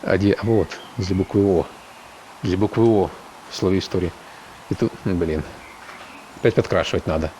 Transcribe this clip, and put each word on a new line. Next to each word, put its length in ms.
А 140
где? 160
А 100
вот, 240
для 180
буквы 260
О. 60
Для 140
буквы 280
О 240
в 40
слове 240
истории. 320
И 60
тут, 160
ну, 100
блин. 280
Опять 180
подкрашивать 520
надо. 320